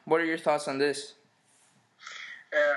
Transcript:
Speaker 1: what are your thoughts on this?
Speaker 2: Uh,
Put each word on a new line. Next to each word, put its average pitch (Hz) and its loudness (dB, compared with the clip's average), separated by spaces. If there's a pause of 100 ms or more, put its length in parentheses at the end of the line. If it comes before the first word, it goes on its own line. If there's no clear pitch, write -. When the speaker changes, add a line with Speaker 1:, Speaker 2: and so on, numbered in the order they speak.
Speaker 1:
what 160 2
are 165 0
your 160 -2
thoughts 151 0
on 135 -4
this? 139 -2 (1400)
Speaker 2:
Uh, - 4